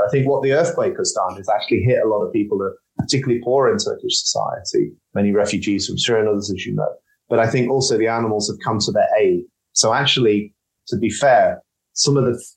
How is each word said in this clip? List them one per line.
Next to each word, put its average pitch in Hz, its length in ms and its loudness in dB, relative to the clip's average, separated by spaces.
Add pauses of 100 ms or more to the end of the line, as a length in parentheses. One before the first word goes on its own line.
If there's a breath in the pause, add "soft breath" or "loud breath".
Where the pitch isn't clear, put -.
I 101 40 -2
think 135 180 2
what 139 160 0
the 135 100 2
earthquake 127 440 0
has - 160 -4
done 95 260 -4
is 95 100 -6
actually 107 320 0
hit 120 220 2
a 110 40 2
lot 104 140 0
of 92 100 -2
people 104 280 -2
that 98 60 -4
are - 120 -8 (220)
particularly 123 440 0
poor 127 280 2
in 104 60 0
Turkish - 440 -4
society, - 680 -4 (220)
many 101 180 2
refugees 101 560 0
from - 100 -6
Syria 113 240 2
and 107 80 2
others, 101 220 -2
as 90 140 -6
you 104 100 -6
know. 101 180 -2 (360)
But 117 100 2
I 113 80 4
think 123 220 0
also 127 280 0
the 110 100 2
animals 113 420 -2
have 104 140 -8
come 110 160 -2
to 101 120 -2
their 98 160 2 (120)
aid. 90 240 2 (300)
So 113 200 2
actually, 113 600 0 (340)
to - 100 -4
be - 120 0
fair, 110 520 2 (320)
some 143 240 2
of 135 80 2
the 120 160 -2 (160)